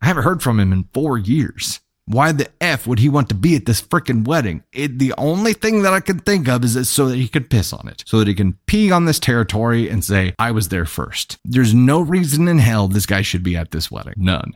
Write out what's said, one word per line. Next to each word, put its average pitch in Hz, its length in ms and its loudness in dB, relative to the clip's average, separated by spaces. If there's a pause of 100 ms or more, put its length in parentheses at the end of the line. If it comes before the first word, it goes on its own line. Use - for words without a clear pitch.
I 117 60 -2
haven't 160 160 2
heard 170 220 0
from 113 160 2
him 95 120 4
in 92 120 0 (100)
four 135 240 0
years. 110 600 -2 (260)
Why 143 260 2
the 143 180 -4 (100)
F 156 280 -2
would 123 100 0
he 131 100 4
want 139 200 2
to 110 80 -4
be 160 180 2
at - 120 -2
this 113 140 0
frickin' 120 440 -2
wedding?" 117 480 -2
It, 131 260 -6
the 131 180 0
only 190 360 -2
thing 220 300 0
that 190 100 2
I 190 80 0
can 185 180 -4
think 185 300 0
of 123 160 2
is 117 100 2
it's 127 160 -2
so 135 180 2
that 127 100 -2
he 123 100 -2
could 127 200 -4
piss 104 240 0
on - 140 -14
it, - 180 -16
so 113 140 0
that 107 80 4
he 101 80 0
can 95 320 -2
pee 208 240 2
on 170 140 4
this 156 160 0
territory 117 680 0
and 95 160 -4
say, 95 320 0
"I 117 140 -2
was 107 200 -2
there 87 160 -2
first." - 580 -10
There's 120 280 2
no 127 280 6
reason 170 480 0
in 170 100 4
hell 110 300 2
this 98 180 0
guy 98 160 0
should 90 220 -4
be 87 120 -2
at 82 140 -6
this 78 220 -6
wedding. - 240 -12
None. 92 400 -2